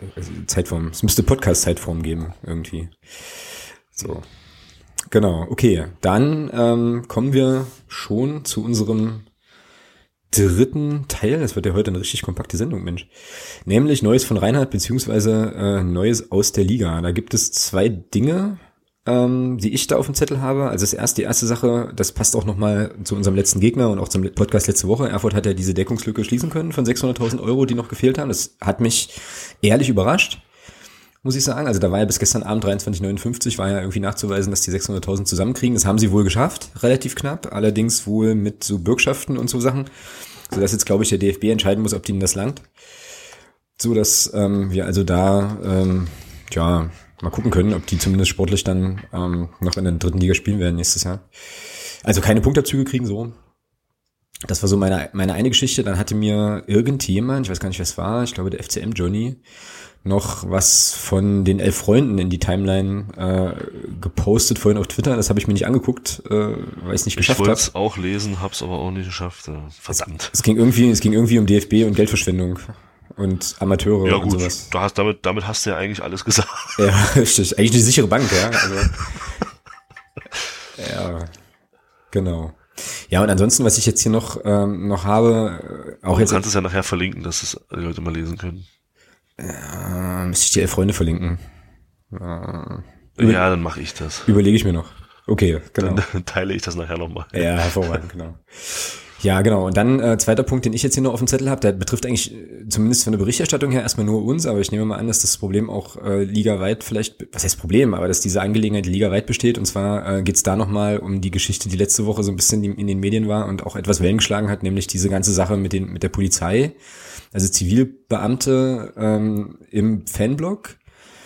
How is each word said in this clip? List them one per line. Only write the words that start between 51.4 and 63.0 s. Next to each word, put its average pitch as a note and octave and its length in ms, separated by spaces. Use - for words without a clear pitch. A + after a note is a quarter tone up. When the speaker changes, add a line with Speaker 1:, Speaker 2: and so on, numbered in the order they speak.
Speaker 1:
Also F2+ 200
keine G#2+ 180
Punktabzüge C3+ 440
kriegen, C3 200
so. A#2 280
Das - 160
war G2 80
so G2+ 80
meine, F#2+ 340
meine F#2+ 220
eine A2 160
Geschichte. B2+ 340
Dann F#2+ 140
hatte G#2 160
mir G#2 520
irgendjemand, A#2+ 800
ich F#2+ 40
weiß F2+ 100
gar G2 80
nicht, F2+ 100
wer F#2 60
es - 140
war, A2 260
ich A#2+ 80
glaube, F#2+ 160
der - 120
F - 80
C - 120
M G#2+ 120
Johnny, G#2 440
noch F#2+ 460
was - 460
von G2 500
den F#2+ 160
elf F#2 160
Freunden A2+ 400
in F#2 140
die F2+ 80
Timeline, G2 640